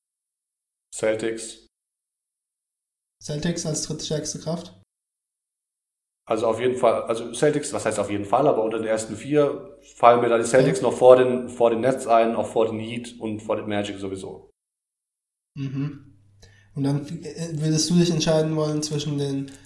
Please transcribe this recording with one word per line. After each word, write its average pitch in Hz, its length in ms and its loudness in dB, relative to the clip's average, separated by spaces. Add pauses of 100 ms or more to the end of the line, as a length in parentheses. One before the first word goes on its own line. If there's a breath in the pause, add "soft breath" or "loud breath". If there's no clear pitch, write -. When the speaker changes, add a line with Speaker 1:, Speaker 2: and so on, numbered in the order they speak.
(920)
Speaker 1:
Celtics. 110 720 -4 (1600)
Speaker 2:
Celtics 165 420 -4
als 151 180 -4
drittstärkste - 580 -6
Kraft? - 400 -10 (1400)
Speaker 1:
Also 113 220 0
auf 110 140 0
jeden 123 160 0
Fall, 113 280 2
also 120 280 -4
Celtics, 147 400 0
was 107 120 -6
heißt 104 140 -2
auf 98 120 -2
jeden 101 140 -4
Fall, 131 220 2
aber 113 180 2
unter 113 140 -2
den 110 80 -4
ersten 110 300 -4
vier 143 600 -2 (200)
fallen 120 240 6
mir 120 80 2
da 113 100 4
die 117 60 0
Celtics 135 360 4
Speaker 2:
Ja. 123 80 2
Speaker 1:
noch - 80 -2
vor 127 200 10
den, 127 320 0
vor 117 220 2
den 113 100 -2
Nets 127 260 -2
ein, 113 300 4
auch 104 100 -2
vor 110 200 0
den 110 120 -4
Heat 120 420 -10
und 110 200 -8
vor 107 160 -2
den 107 120 -8
Magic 101 300 -4
sowieso. 95 520 -10 (1040)
Speaker 2:
Mhm. 139 600 -8 (600 soft breath)
Und 139 100 -4
dann, 147 220 -2 (180)
äh, 160 360 -8
würdest 156 300 0
du 175 40 2
dich 175 160 4
entscheiden 156 460 2
wollen 151 260 -2
zwischen 147 360 -4
den 139 320 -4 (160 loud breath)